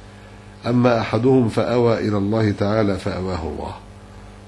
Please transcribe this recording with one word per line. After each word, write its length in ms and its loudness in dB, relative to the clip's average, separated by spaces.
أما 340 2
أحدهم 480 2
فأوى 600 0
إلى 100 0
الله 320 2
تعالى 460 0
فأواه 460 -6
الله، 320 -8